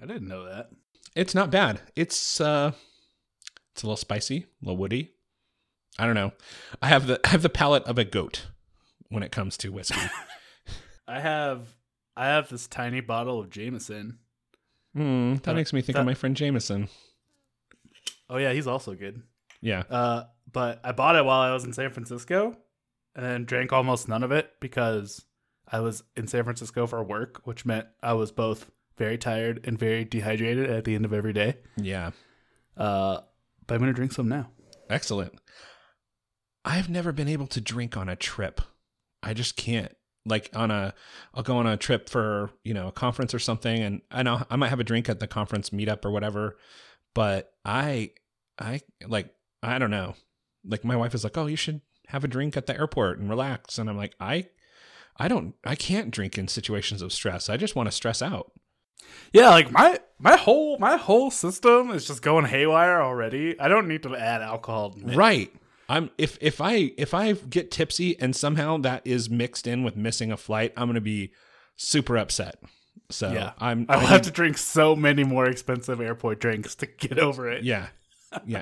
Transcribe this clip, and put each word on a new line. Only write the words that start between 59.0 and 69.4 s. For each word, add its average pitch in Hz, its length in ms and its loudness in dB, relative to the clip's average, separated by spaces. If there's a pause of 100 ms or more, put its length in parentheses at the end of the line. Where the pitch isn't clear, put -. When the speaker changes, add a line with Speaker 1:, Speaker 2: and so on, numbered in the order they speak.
Speaker 1:
Yeah, 233 160 12
like, 165 220 12
my, 320 280 8 (200)
my 240 180 10
whole, 294 420 6
my 233 200 4
whole 247 320 4
system 240 600 6
is 156 160 -4
just 127 140 -8
going 151 240 6
haywire 156 560 6
already. 127 580 -2
I 139 100 2
don't 196 200 4
need 156 140 -2
to 131 120 -6
add 113 280 -2
alcohol 110 480 -4
to 101 180 -12
it. 123 80 -2
Speaker 2:
Right. 180 340 6 (400)
I'm, 156 280 0
if, - 240 -2
if 151 180 0
I, 196 380 2
if 143 160 -2
I 208 180 2
get 175 380 -4
tipsy - 500 -2
and 127 160 0
somehow 151 420 0
that 127 280 -2
is 120 240 0
mixed 120 360 -2